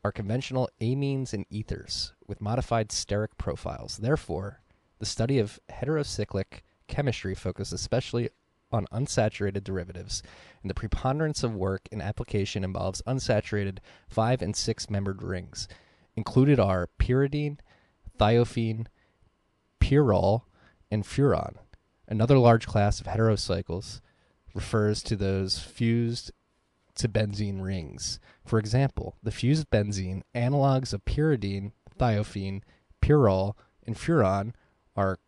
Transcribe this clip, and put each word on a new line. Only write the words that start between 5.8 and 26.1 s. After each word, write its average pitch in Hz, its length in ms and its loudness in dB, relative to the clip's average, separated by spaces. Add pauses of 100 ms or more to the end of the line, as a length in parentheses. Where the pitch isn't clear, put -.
chemistry 123 480 -4
focuses 98 460 -6
especially 120 500 -2 (420)
on 107 200 -2
unsaturated 104 720 -2
derivatives, 92 600 -8 (400)
and 95 80 -8
the 90 40 -4
preponderance 147 680 -2
of 117 120 -2
work 95 380 -4
in 107 80 -6
application 98 640 -4
involves 95 420 -4
unsaturated 104 720 -2 (300)
five 120 320 0
and 95 160 -2
six - 320 -4
membered 98 340 -4
rings. 90 460 -8 (460)
Included 131 440 4
are 92 300 2 (100)
pyridine, 143 600 0 (600)
thiophene, 113 680 2 (920)
pyrrole, 110 640 4 (480)
and 104 140 0
furan. 113 520 2 (520)
Another 113 300 4
large 117 280 8
class 104 340 2
of - 60 -12
heterocycles 98 960 0 (540)
refers 107 480 0
to 113 140 -2
those 95 420 0
fused 117 720 -2 (640)